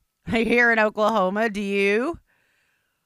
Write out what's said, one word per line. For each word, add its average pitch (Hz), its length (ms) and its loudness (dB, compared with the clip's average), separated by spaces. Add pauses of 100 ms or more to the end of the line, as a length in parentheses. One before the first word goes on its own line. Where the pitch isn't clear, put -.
(120)
<laughs> - 140 -20
here 233 440 2
in 226 80 2
Oklahoma. 214 720 0
Do 208 140 -6
you? 202 560 -2 (880)